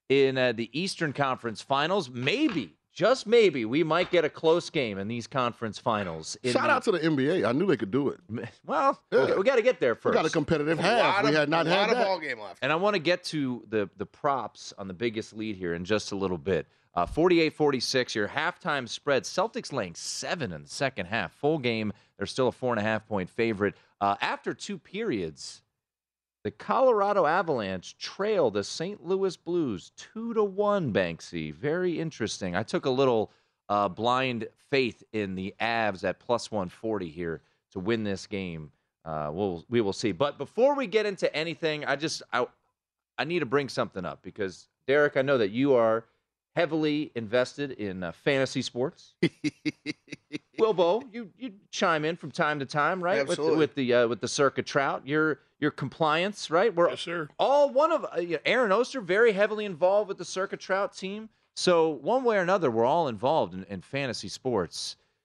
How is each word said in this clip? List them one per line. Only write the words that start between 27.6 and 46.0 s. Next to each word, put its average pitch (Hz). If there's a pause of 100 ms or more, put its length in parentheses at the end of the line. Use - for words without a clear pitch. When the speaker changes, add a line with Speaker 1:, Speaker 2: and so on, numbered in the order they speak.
Speaker 1:
trail 190
the 101
Saint 185
Louis 190
Blues 160
two 226
to 214
one, 196
Banksy. 85
Very 156
interesting. 107
I 98
took -
a -
little, 123 (380)
uh, 101
blind 120 (240)
faith 127 (120)
in 101
the 95
Avs 107
at 92
plus -
one 95
forty 104
here 82 (320)
to 95
win 110
this 98
game. 85 (360)
Uh, 76
we'll, 87
we 120
will 98
see. 107
But 143
before 247
we 269
get 214
into 190
anything, 151
I 135
just, 147 (100)
I, 120 (720)
I 123
need 170
to 143
bring 135
something 101
up 73
because, 95 (180)
Derek, 147
I 135
know 135
that 101
you 131
are 113 (500)